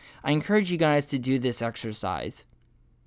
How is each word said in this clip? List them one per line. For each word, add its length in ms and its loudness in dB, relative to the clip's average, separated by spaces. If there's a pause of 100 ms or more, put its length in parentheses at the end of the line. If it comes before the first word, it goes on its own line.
(240)
I 80 0
encourage 400 2
you 60 0
guys 300 4
to 120 -2
do 180 2
this 240 0
exercise, 840 -6 (600)